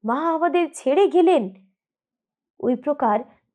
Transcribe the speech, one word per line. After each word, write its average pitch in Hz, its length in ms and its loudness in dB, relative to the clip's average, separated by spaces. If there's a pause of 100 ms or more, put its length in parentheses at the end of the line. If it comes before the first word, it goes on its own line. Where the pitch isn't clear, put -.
মা 302 300 -2
আমাদের 339 400 0
ছেড়ে 339 340 2
গেলেন।" 330 460 2 (1040)
ওই 247 160 -2
প্রকার 254 440 -2 (340)